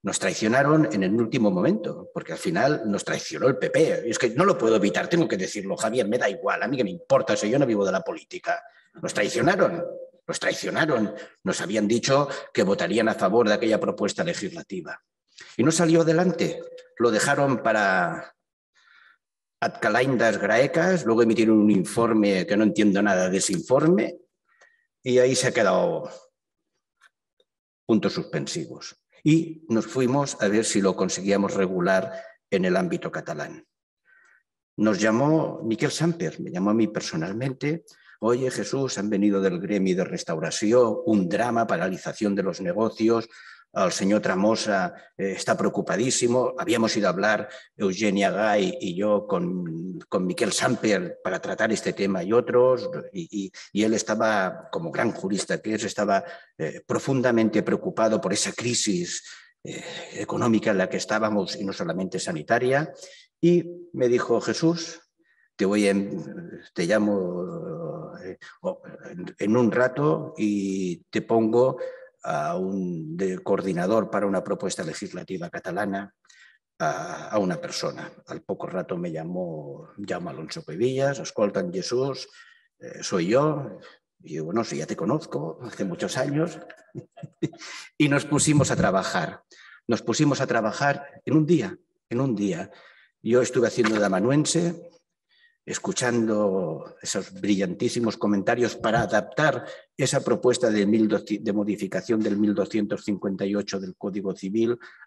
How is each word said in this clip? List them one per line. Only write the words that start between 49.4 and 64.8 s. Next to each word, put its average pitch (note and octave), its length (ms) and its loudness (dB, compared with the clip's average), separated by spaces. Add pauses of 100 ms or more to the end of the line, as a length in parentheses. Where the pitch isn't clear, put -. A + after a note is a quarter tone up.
con F#2 180 -2
Miquel F#2+ 260 -2
Samper G#2 720 0
para F#2 160 -4
tratar G#2+ 320 -2
este F#2+ 220 -2
tema G2 300 -2
y G2 100 0
otros, B2 560 4 (220)
y, E3+ 180 -10
y, G3 220 -6 (220)
y G2+ 100 2
él A2 100 4
estaba, G#2+ 800 0
como E2 180 -6
gran A2+ 220 -2
jurista F#2 500 -4
que A2 140 -4
es, G#2+ 80 -2
estaba, G2+ 400 0 (340)
eh, - 300 -6
profundamente A#2 760 2
preocupado G#2+ 580 0
por F#2+ 140 -2
esa G2+ 200 -2
crisis, A2 680 -4 (400)
eh, - 200 -12 (300)
económica A2 580 0
en F#2+ 80 2
la F#2 100 0
que - 80 -4
estábamos, G#2+ 580 0
y - 100 -8
no F#2+ 80 -4
solamente F2+ 460 -4
sanitaria, C3 720 0 (480)
y E3+ 240 6 (300)
me B2+ 140 2
dijo: A#2 340 2
"Jesús, - 600 -2 (540)